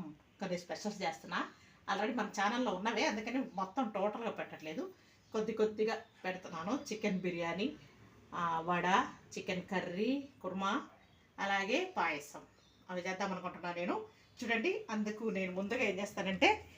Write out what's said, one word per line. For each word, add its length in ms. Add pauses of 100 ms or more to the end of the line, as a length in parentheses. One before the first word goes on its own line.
(400)
కొన్ని 220
స్పెషల్స్ 400
చేస్తున్నా. 380 (500)
Already 300
మన 80 (100)
ఛానల్లో 400
ఉన్నవే, 320
అందుకని 300 (200)
మొత్తం 240 (120)
టోటల్గా 420
పెట్టట్లేదు, 460 (500)
కొద్ది 260
కొద్దిగా 360 (280)
పెడుతున్నాను. 480 (160)
చికెన్ 380
బిర్యానీ, 420 (720)
ఆ, 20 (280)
వడ, 160 (500)
చికెన్ 360
కర్రీ, 380 (320)
కుర్మా, 300 (720)
అలాగే 360 (200)
పాయసం, 440 (460)
అవి 180
చేద్దాం 280
అనుకుంటున్నా 440
నేను. 160 (440)
చూడండి, 340 (220)
అందుకు 280 (140)
నేను 220
ముందుగా 320
ఏం 120
చేస్తానంటే, 460 (280)